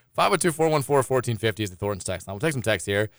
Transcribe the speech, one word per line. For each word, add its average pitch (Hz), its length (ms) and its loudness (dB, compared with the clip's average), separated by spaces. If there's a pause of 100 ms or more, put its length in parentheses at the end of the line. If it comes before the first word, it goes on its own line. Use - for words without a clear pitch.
(140)
Five 175 180 2
oh 190 40 2
two, 170 140 2
four 160 200 2
one 151 100 2
four, 139 220 4
fourteen 120 340 0
fifty 110 260 -2
is 101 60 -2
the 87 80 -16
Thornton's 101 280 -4
text 90 220 -6
line. 98 80 -8
We'll 104 60 -10
take 151 140 0
some 120 80 -6
text 107 240 -2
here. 104 320 0